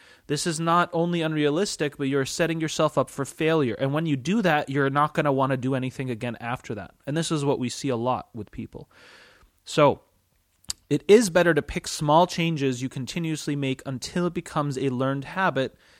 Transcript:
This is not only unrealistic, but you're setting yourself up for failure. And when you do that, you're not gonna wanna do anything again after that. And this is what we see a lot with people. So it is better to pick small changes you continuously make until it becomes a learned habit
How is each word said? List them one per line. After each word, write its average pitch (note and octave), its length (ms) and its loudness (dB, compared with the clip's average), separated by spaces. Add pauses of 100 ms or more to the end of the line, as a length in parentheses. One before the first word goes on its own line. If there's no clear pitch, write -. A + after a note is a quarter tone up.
(260)
This D3 220 -2
is D#3 100 -4
not E3+ 340 2
only E3+ 300 0
unrealistic, D3+ 760 0
but C#3 120 -2
you're C3+ 180 0
setting E3 340 -2
yourself D#3 380 0
up B2+ 100 0
for - 160 -6
failure. D#3 540 0
And C#3 160 -2
when D#3+ 100 0
you D3+ 120 2
do E3 260 0
that, D#3 260 2
you're C3+ 220 0
not D3 240 0
gonna D3+ 180 2
wanna C3+ 240 2
do C3 200 -2
anything B2+ 340 -6
again A#2 300 -6
after A#2+ 340 -8
that. F#2+ 200 -12 (120)
And C#3 100 -4
this D#3+ 140 -2
is D3+ 140 0
what C#3 160 2
we B2+ 80 -2
see - 200 -6
a B2 80 0
lot A#2 380 -2
with G#2+ 160 -12
people. - 400 -14 (760)
So C#3+ 360 4 (880)
it D3 160 0
is G#3 240 8
better E3+ 240 4
to D3 80 2
pick - 240 -8
small D#3 400 4
changes C#3 560 -2
you C3+ 60 -4
continuously D3+ 680 -6
make C3+ 320 -2
until C3+ 400 -4
it E3+ 80 -2
becomes D3 420 -4
a C#3 140 0
learned C3 360 -2
habit C3+ 500 -2 (240)